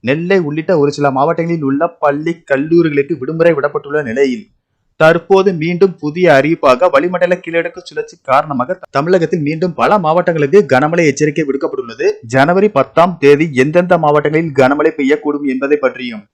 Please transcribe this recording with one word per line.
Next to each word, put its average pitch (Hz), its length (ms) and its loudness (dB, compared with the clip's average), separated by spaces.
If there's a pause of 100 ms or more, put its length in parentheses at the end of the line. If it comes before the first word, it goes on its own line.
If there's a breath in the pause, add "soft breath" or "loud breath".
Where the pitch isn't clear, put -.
நெல்லை 170 360 0
உள்ளிட்ட 156 380 -4
ஒரு 143 140 2
சில 143 180 -2
மாவட்டங்களில் 165 580 -2
உள்ள 139 140 -2 (180)
பள்ளி, 151 320 -2 (120)
கல்லூரிகளுக்கு 147 720 0
விடுமுறை 160 340 0
விடப்பட்டுள்ள 147 500 -2
நிலையில், 127 420 -2 (560)
தற்போது 190 540 2
மீண்டும் 170 420 0
புதிய 160 360 -2
அறிவிப்பாக 143 580 2
வளிமண்டல 175 460 0
கீழடுக்கு 170 460 -8
சுழற்சி 151 400 -14
காரணமாக 143 540 -2 (140)
தமிழகத்தில் 160 560 0
மீண்டும் 160 320 -4
பல 196 200 2
மாவட்டங்களுக்கு 165 680 0
கனமழை 151 400 0
எச்சரிக்கை 151 400 -2
விடுக்கப்பட்டுள்ளது. 135 640 -4 (180)
ஜனவரி 160 440 2
பத்தாம் 170 480 0
தேதி 143 360 4
எந்தெந்த 170 440 2
மாவட்டங்களில் 151 540 0
கனமழை 143 400 2
பெய்யக்கூடும் 147 580 -2
என்பதை 139 280 -2
பற்றியும் 123 440 -6 (120)